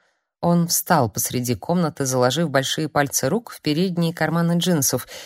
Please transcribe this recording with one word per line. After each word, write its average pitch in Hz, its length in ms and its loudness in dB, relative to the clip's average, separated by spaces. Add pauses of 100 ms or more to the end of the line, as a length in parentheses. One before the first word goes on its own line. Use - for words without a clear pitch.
(400)
Он 170 280 2
встал 151 420 2
посреди 123 460 -2
комнаты, 160 500 -2
заложив 127 440 2
большие 139 400 -2
пальцы 143 400 0
рук 220 200 -2
в - 120 -18
передние 165 520 0
карманы 170 440 0
джинсов, 165 500 0 (180)